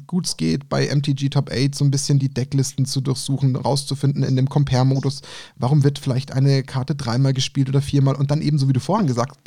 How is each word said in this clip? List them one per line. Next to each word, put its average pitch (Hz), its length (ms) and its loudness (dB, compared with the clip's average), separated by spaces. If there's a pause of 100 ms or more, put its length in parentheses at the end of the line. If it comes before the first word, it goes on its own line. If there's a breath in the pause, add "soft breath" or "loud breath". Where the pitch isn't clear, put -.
gut 175 220 -4
es - 100 -6
geht, 160 320 -2
bei 139 160 0
M 143 160 0
T 143 140 0
G 135 140 -2
Top 143 200 -2
Eight 139 240 0
so 143 100 -4
ein 143 60 4
bisschen 139 300 2
die 135 120 0
Decklisten 135 540 -2
zu 135 160 -4
durchsuchen, 131 540 0
rauszufinden 143 680 -2
in 131 140 0
dem 135 140 2
Compare-Modus, 135 720 2 (340 loud breath)
warum 139 280 2
wird 143 140 2
vielleicht 127 340 -4
eine 135 300 2
Karte 131 320 -4
dreimal 135 400 0
gespielt 131 360 -2
oder 139 120 2
viermal 139 340 2
und 139 140 0
dann 151 140 0
eben, 156 160 2
so 135 100 2
wie 135 40 4
du 127 60 2
vorhin 190 280 0
gesagt 123 80 0 (300)